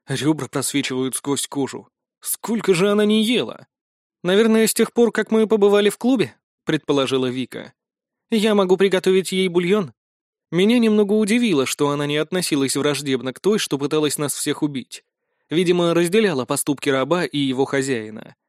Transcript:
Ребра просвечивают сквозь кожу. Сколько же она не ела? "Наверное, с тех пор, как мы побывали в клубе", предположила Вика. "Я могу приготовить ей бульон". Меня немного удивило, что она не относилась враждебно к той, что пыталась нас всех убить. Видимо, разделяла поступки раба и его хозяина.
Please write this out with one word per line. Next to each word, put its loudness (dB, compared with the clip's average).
Ребра -2
просвечивают -4
сквозь -6
кожу. -8
Сколько -2
же 2
она 2
не 2
ела? -4
"Наверное, 4
с 0
тех 0
пор, 2
как -4
мы 2
побывали 4
в -6
клубе", 0
предположила 0
Вика. -10
"Я 2
могу 4
приготовить 2
ей 0
бульон". 0
Меня 4
немного 4
удивило, 2
что -2
она -2
не -2
относилась -2
враждебно -2
к -20
той, 0
что -4
пыталась -2
нас -4
всех -6
убить. -6
Видимо, 2
разделяла 2
поступки -2
раба 0
и -6
его 0
хозяина. -4